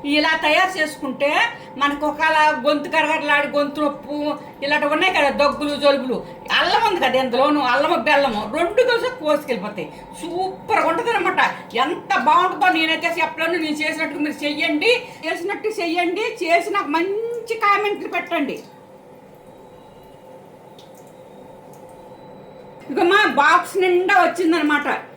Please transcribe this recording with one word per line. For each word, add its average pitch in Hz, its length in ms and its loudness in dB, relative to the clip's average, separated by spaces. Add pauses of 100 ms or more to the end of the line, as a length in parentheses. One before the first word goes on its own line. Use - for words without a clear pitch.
(140)
ఇలా 311 160 2 (140)
తయారు 349 320 4
చేసుకుంటే 294 520 -2 (520)
మనకు 285 280 0
ఒకవేళ 320 280 0 (280)
గొంతు 294 300 0
కరగరలాడి 294 600 2
గొంతు 285 280 -2
నొప్పు 285 320 -4 (500)
ఇలాంటివి 294 300 0
ఉన్నాయి 370 220 2
కదా, 294 120 2 (120)
దగ్గులు 285 420 0
జలుబులు, 262 340 2 (420)
అల్లం 381 300 2
ఉంది 359 160 0
కదా 254 180 2
ఇందులోను, 269 380 2 (120)
అల్లము 311 240 2 (120)
బెల్లము 277 320 2 (160)
రెండు 427 320 2
కలిసి 494 220 0 (120)
కోసుకెళ్ళిపోతాయి. 214 640 -2 (340)
సూపర్గా 349 680 -2
ఉంటుందన్నమాట. 381 480 0 (460)
ఎంత 349 260 -6 (180)
బాగుంటుందో 370 480 4
నేనైతే 320 340 0 (100)
చెప్పలేను. 320 440 -2
నేను 302 180 -4
చేసినట్టు 311 440 -4
మీరు 294 180 -8
చెయ్యండి, 311 480 2 (320)
చేసినట్టు 359 460 -4 (100)
చెయ్యండి, 349 440 0 (180)
చేసి 339 340 2
నాకు 294 220 -2
మంచి 453 560 -4 (100)
కామెంట్లు 403 500 0
పెట్టండి. 320 420 -4 (4000)
ఇక 285 100 -2 (100)
మా 415 100 6 (220)
బాక్స్ 339 400 2
నిండా 370 320 2 (100)
వచ్చిందనమాట. 320 640 2 (280)